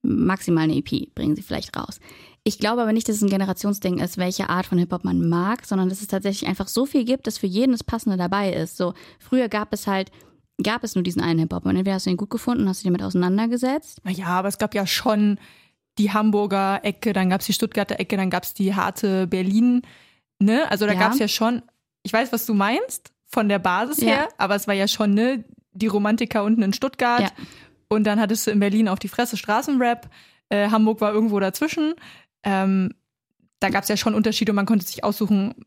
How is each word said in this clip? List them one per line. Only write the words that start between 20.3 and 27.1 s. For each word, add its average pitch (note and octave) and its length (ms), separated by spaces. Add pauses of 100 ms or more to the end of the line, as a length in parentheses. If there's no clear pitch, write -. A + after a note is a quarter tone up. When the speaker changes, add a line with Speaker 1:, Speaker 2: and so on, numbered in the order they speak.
Speaker 2:
ne? A3+ 300
Also G#3 160
da G#3 80
Speaker 1:
Ja. F#3 40
Speaker 2:
gab's A3 200
ja G#3 100
schon, A#3 340 (400)
ich G3 100
weiß, A#3+ 200
was A#3 140
du A3+ 80
meinst, A#3+ 580 (140)
von G#3+ 220
der G3+ 100
Basis G#3 420
Speaker 1:
Ja. A3+ 80
Speaker 2:
her, A3+ 200 (100)
aber G3+ 160
es G3+ 120
war G3+ 80
ja G3 140
schon, G#3 240
ne, A#3 320 (300)
die F#3+ 140
Romantiker G#3 560
unten A3 180
in G3 100
Stuttgart A#3+ 480